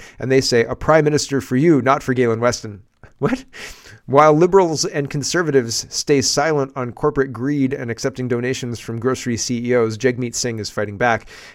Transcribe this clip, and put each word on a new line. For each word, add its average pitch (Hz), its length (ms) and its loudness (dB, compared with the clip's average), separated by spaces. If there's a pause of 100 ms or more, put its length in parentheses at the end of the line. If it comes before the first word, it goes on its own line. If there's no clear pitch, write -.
(200)
and 123 100 -4
they 131 120 4
say, 117 240 2
"A 123 100 -8
prime 156 300 4
minister 139 340 0
for 127 160 -4
you, 143 260 4
not 135 220 2
for 135 100 0
Galen 117 280 0
Weston." 113 420 -4 (360)
What? 247 260 -4 (640)
While 151 260 6
Liberals 175 500 4
and 156 280 -4
Conservatives 139 800 0
stay 143 340 0
silent 147 520 0
on 123 160 -6
corporate 143 400 -2
greed 135 400 -2
and 135 200 -6
accepting 127 360 -6
donations 120 520 -4
from 113 200 -10
grocery 123 380 -4
C 120 320 -4
E 123 60 2
Os, 113 200 0
Jagmeet 123 380 -2
Singh 113 260 -6
is 101 120 -8
fighting 101 260 -6
back, 117 320 0 (260)